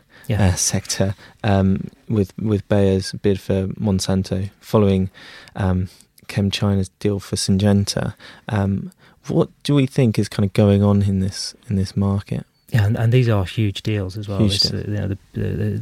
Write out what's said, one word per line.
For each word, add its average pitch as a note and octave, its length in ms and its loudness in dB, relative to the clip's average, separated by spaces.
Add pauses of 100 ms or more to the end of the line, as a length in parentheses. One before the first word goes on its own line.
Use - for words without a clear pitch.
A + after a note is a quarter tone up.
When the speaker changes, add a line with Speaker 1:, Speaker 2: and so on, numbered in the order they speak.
(280)
Speaker 1:
Yeah. G2 200 2
Speaker 2:
uh, F#2 80 2
sector, - 580 -2 (300)
um, G2 480 0 (160)
with, G#2 320 -2
with G#2 280 -2
Bayer's G2 440 2 (100)
bid G2 180 0
for F#2+ 280 -2 (120)
Monsanto F#2+ 720 -2 (100)
following, G2 520 2 (440)
um, F#2 340 -2 (380)
ChemChina's G2 600 0 (100)
deal G2+ 200 -2
for - 160 -8
Syngenta. G2+ 800 2 (360)
Um, G2 420 -2 (360)
what - 220 0 (140)
do D3 100 0
we C3+ 140 2
think A#2 320 2
is G#2 100 -2
kind G#2 160 0
of F#2+ 80 -2
going G2+ 300 4
on G2+ 180 4
in G2 200 0
this, - 340 -6 (120)
in - 80 -2
this F#2+ 220 -2
market? G2+ 480 -2 (240)
Speaker 1:
Yeah, G#2+ 160 2
and, A2 120 2
and A#2 140 2
these B2+ 160 4
are G2+ 180 2
huge G2+ 360 -2
deals G2+ 340 -4
as G#2 120 -10
well. G2+ 100 -6
Speaker 2:
Huge G2+ 220 2
Speaker 1:
This, - 100 0
Speaker 2:
deals. G2+ 140 -6
Speaker 1:
uh, G#2 80 -6
you G#2 60 -2
know, G2 100 -2
the, G2 100 -4 (160)
the, G#2 160 -4
the, G2+ 200 -2 (120)